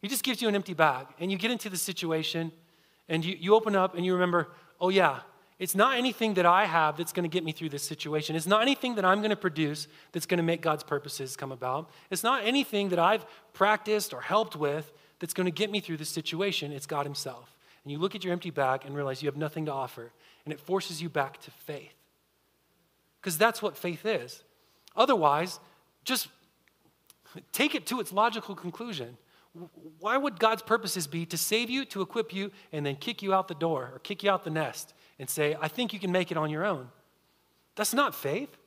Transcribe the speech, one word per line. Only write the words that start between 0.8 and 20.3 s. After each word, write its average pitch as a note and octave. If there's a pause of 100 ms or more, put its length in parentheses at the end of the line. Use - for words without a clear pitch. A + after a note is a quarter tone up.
and F3+
you G3
get A3
into A3
the F#3
situation, E3 (580)
and E3
you, F3+
you F#3
open A3
up, F#3
and F3
you F#3
remember, F3 (320)
"Oh F3+
yeah, F3 (400)
it's F#3
not B3
anything A#3
that F3+
I F3+
have D#3+
that's D#3+
gonna F3
get E3
me D#3+
through D#3+
this C#3+
situation. D3+
It's D#3+
not G3+
anything B3+
that G3
I'm G3
gonna G#3+
produce D#3 (240)
that's D#3+
gonna F3
make E3
God's D3+
purposes C#3
come C3+
about. B2+ (220)
It's F#3+
not A#3+
anything A3
that F3+
I've F#3+ (280)
practiced G#3+
or B2
helped G3
with D3 (300)
that's E3+
gonna F3+
get G3+
me G#3
through E3
this D3+
situation. E3
It's C#3
God D3
himself." B2+ (280)
And C#3+
you C#3+
look F#3+
at F3+
your F3+
empty F3
bag C3
and C#3
realize C3+
you D3
have C#3
nothing D3+
to D3+
offer, B2 (340)